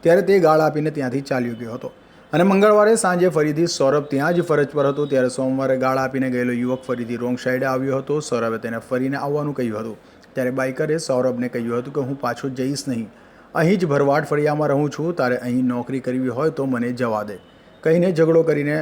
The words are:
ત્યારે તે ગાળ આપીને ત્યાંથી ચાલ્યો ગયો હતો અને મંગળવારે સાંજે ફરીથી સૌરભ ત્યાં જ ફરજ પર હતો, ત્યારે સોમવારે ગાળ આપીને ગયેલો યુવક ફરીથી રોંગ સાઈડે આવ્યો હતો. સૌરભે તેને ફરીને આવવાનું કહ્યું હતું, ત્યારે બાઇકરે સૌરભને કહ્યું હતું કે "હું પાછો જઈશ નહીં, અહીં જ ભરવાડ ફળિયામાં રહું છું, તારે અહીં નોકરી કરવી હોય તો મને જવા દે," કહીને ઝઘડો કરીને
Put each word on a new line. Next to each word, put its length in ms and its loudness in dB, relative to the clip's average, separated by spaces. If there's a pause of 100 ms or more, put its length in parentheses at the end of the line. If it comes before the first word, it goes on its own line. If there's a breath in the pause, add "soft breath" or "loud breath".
ત્યારે 200 6
તે 160 4
ગાળ 240 6
આપીને 280 0
ત્યાંથી 300 -4
ચાલ્યો 380 -4
ગયો 160 -10
હતો 160 -12 (420 loud breath)
અને 100 4
મંગળવારે 520 6
સાંજે 340 2
ફરીથી 380 0
સૌરભ 400 2
ત્યાં 260 0
જ 140 2
ફરજ 260 2
પર 140 2
હતો, 180 0
ત્યારે 240 2
સોમવારે 480 -2
ગાળ 260 0
આપીને 280 -2
ગયેલો 260 -2
યુવક 320 -4
ફરીથી 320 -4
રોંગ 160 -2
સાઈડે 320 -2
આવ્યો 320 -2
હતો. 200 -2
સૌરભે 440 -2
તેને 140 -6 (100)
ફરીને 300 -2
આવવાનું 340 -4
કહ્યું 260 -4
હતું, 160 -10 (380 loud breath)
ત્યારે 240 -2
બાઇકરે 420 -2
સૌરભને 500 0
કહ્યું 280 -4
હતું 160 -6
કે 160 -4
"હું 160 -6
પાછો 320 -4
જઈશ 300 -4
નહીં, 200 -4 (480 loud breath)
અહીં 240 4
જ 140 0
ભરવાડ 360 2
ફળિયામાં 400 0
રહું 220 0
છું, 240 -4
તારે 240 0
અહીં 280 -2
નોકરી 380 -4
કરવી 360 -2
હોય 180 0
તો 140 -2
મને 220 -2
જવા 280 -2
દે," 180 -12 (420 loud breath)
કહીને 280 4
ઝઘડો 400 4
કરીને 300 0